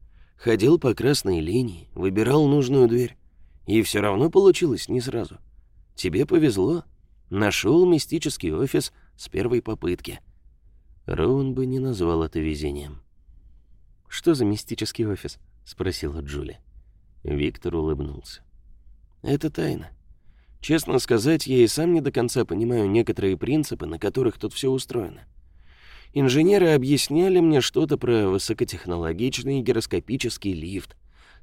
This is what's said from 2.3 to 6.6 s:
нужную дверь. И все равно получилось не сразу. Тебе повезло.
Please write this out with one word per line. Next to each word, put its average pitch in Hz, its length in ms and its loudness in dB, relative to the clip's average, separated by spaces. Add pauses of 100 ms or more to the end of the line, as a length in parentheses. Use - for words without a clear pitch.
нужную 135 420 4
дверь. 120 280 0 (500)
И 110 160 4
все 104 180 -2
равно 104 300 2
получилось 180 580 4
не 123 120 -2
сразу. 120 380 -6 (560)
Тебе 95 320 -2
повезло. 147 580 2 (460)